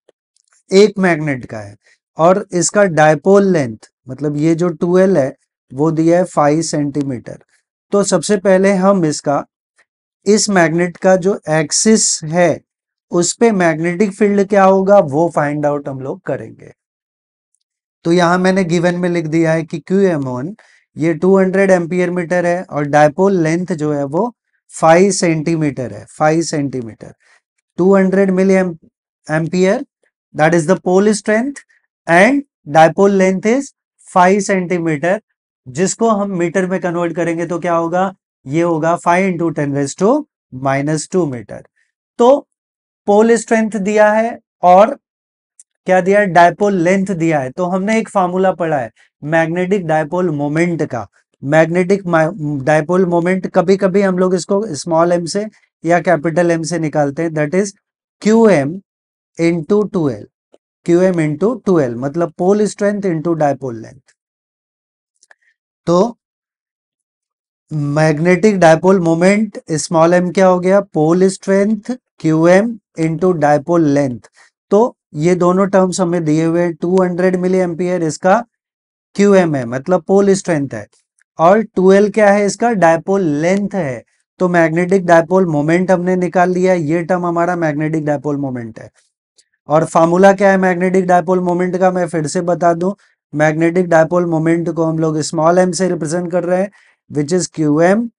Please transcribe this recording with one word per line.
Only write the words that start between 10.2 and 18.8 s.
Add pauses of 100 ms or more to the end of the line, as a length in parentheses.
इस
मैग्नेट
का
जो (100)
एक्सिस
है, (500)
उस
पे
मैग्नेटिक
फील्ड
क्या
होगा,
वो
फाइंड
आउट
हम
लोग
करेंगे। (1300)
तो
यहाँ
मैंने
गिवन